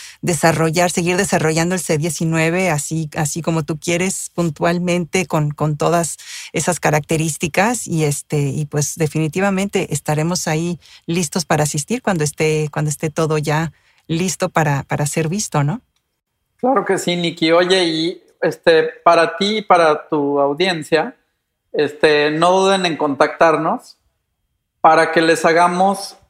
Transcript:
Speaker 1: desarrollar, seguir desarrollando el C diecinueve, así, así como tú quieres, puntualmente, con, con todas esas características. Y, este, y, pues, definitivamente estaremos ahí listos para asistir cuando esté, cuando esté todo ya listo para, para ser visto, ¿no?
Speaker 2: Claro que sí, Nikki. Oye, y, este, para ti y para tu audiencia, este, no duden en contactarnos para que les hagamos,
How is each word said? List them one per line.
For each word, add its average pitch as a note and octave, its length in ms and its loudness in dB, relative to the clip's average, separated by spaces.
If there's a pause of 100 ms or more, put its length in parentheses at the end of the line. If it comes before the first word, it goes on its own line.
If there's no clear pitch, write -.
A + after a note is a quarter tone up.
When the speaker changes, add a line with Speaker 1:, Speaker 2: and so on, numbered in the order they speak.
(200)
Speaker 1:
desarrollar, E3 720 2
seguir E3+ 240 0
desarrollando D#3+ 580 0
el F3+ 60 -2
C E3 180 -2
diecinueve, E3 720 0
así, D#3 460 -4
así D#3 260 -4
como D#3+ 220 -2
tú D#3 160 -6
quieres, F3 560 -4
puntualmente, F3 880 -2
con, D3+ 240 0
con D3+ 260 -2
todas E3 400 0 (360)
esas E3+ 260 -2
características. E3 1080 -2
Y, D#3+ 160 0
este, D3 340 -4
y, C#3+ 280 -2
pues, D3 280 -4
definitivamente F#3 1000 -2
estaremos D#3 540 -2
ahí E3+ 320 -2 (280)
listos E3+ 380 -2
para D3+ 280 0
asistir G#3+ 300 -4
cuando F3 220 0
esté, D#3 480 -2
cuando D#3 180 -2
esté D#3 200 -6
todo D#3 280 -2
ya D3+ 340 -2 (340)
listo F3 420 -4
para, C#3 360 0
para C#3+ 220 -4
ser D#3+ 220 -2
visto, D#3+ 360 -2
¿no? E3+ 160 -2 (800)
Speaker 2:
Claro A#3+ 260 0
que F#3 140 0
sí, F3 180 -2
Nikki. E3+ 360 -2
Oye, F3+ 320 4
y, E3 380 -4 (180)
este, D#3+ 440 2 (200)
para E3 320 4
ti G#3 220 -2
y G#3 40 -6
para E3 460 2
tu C#3+ 320 0
audiencia, D#3 760 0 (560)
este, D3 580 2
no E3 220 2
duden F#3+ 340 2
en D#3+ 100 -4
contactarnos D#3 1000 0 (840)
para D#3+ 320 6
que E3+ 100 2
les D#3+ 220 2
hagamos, F3+ 720 2 (140)